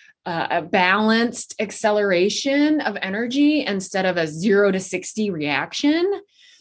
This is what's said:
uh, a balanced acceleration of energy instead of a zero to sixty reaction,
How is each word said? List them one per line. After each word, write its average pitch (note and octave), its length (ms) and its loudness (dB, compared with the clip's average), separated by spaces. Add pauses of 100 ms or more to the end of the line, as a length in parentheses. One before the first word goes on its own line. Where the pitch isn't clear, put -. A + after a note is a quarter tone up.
(260)
uh, E3+ 240 -4
a E3+ 120 0
balanced G#3+ 960 0
acceleration G#3+ 1200 0
of G3+ 180 -4
energy B3+ 640 0
instead F#3+ 400 -2
of F3+ 140 0
a E3 80 0
zero G3 440 2
to F#3 100 0
sixty G3 500 -4
reaction, F#3+ 880 0 (400)